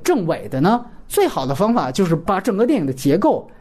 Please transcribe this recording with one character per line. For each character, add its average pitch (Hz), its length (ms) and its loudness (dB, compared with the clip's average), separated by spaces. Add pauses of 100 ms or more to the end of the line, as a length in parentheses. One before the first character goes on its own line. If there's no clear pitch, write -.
证 262 240 0
伪 147 220 -4
的 131 120 -4
呢？ 226 240 2 (220)
最 392 220 2
好 135 180 -4
的 135 80 -2
方 208 180 2
法 151 200 0
就 190 120 2
是 165 120 2
把 190 240 -2
整 196 160 -2
个 226 100 2
电 269 140 2
影 147 60 -2
的 135 60 -2
结 139 240 2
构， 254 320 0 (120)